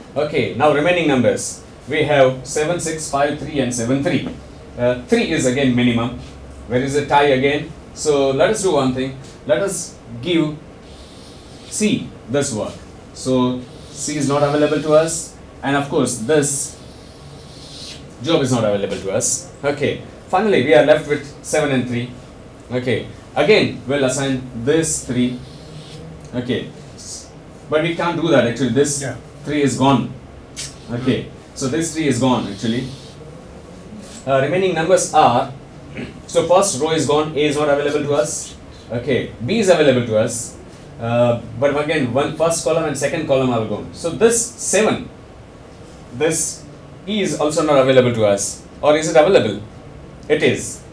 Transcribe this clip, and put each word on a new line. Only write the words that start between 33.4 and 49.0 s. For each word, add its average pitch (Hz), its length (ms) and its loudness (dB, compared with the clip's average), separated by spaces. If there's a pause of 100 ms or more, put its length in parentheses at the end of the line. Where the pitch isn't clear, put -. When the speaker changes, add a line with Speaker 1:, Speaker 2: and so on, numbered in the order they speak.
Speaker 1:
Uh, 135 160 2
remaining 180 320 2
numbers 165 400 2
are, 135 380 4 (380)
<clears throat> - 380 -14
so 165 180 2
first 175 340 4
row 156 120 0
is 151 140 0
gone, 151 280 2
A 147 120 2
is 139 100 0
not 151 120 0
available 143 360 2
to 143 100 0
us. - 400 -2 (380)
Okay, 120 400 -2 (120)
B 196 140 0
is 196 100 2
available 139 380 6
to 107 120 2
us. - 380 -2 (440)
Uh, 120 400 2 (180)
but 139 240 2
again, 143 300 0
one 143 240 0
first 165 260 0
column 160 220 0
and 143 120 -4
second - 300 -2
column 131 240 2
are 113 140 0
gone. 101 300 -6
So 170 160 -4
this 220 360 4
seven, - 640 0 (1040)
this 156 480 -2 (460)
E 208 140 0
is 151 180 -2
also 151 240 2
not 147 140 6
available 127 360 6
to 110 120 2
us. - 360 0 (200)
Or 151 140 6
is 156 140 0